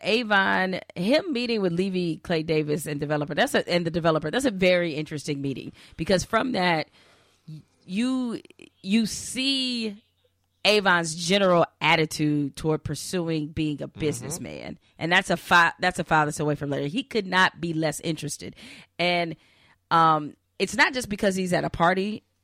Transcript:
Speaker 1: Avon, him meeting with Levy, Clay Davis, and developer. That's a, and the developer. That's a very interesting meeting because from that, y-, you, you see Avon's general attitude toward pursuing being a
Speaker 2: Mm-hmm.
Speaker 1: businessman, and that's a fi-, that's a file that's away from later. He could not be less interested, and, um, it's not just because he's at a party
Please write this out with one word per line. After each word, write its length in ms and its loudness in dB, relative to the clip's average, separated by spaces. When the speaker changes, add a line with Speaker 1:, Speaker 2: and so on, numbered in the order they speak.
Speaker 1:
Avon, 760 0
him 380 2
meeting 280 -2
with 120 2
Levy, 440 -2
Clay 260 -2
Davis, 440 0
and 120 -6
developer. 360 -2
That's 180 2
a, 160 2
and 160 2
the 60 -2
developer. 400 0
That's 140 0
a 60 2
very 440 2
interesting 460 -6
meeting 300 -6
because 280 0
from 300 0
that, 340 0
y-, 140 -16
you, 560 -2
you 240 2
see 920 -4
Avon's 500 4
general 500 4
attitude 720 0
toward 280 -2
pursuing 640 -4
being 340 -4
a 60 -8
Speaker 2:
Mm-hmm. 120 -18
Speaker 1:
businessman, 800 -6
and 140 -2
that's 180 2
a 80 2
fi-, 420 4
that's 200 0
a 40 -4
file 220 4
that's 140 -4
away 160 0
from 160 -6
later. 160 -2
He 160 -4
could 240 -4
not 340 2
be 120 -4
less 260 -2
interested, 560 -8
and, 380 0
um, 440 4
it's 180 -2
not 180 2
just 160 -6
because 260 0
he's 180 -2
at 100 2
a 60 -4
party 540 0